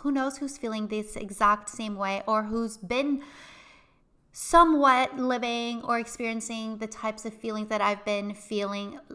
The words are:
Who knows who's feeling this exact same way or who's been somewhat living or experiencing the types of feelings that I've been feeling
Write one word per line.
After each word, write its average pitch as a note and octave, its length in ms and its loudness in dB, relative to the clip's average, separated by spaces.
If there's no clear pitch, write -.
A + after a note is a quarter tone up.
Who C#4+ 100 0
knows C4+ 260 0
who's C#4 180 -6
feeling A3 320 -4
this G#3+ 280 -6
exact G#3 520 2
same G#3+ 280 -8
way G3 320 -2
or G#3+ 160 2
who's A3 320 -2
been C4+ 460 0
somewhat C#4+ 840 6
living A#3+ 640 -2
or A#3 160 0
experiencing A3+ 800 -6
the G#3+ 100 -6
types A3 380 -6
of A3+ 80 -6
feelings G#3+ 360 -6
that G#3+ 120 0
I've G3+ 240 0
been G#3 300 -2
feeling G3+ 640 -4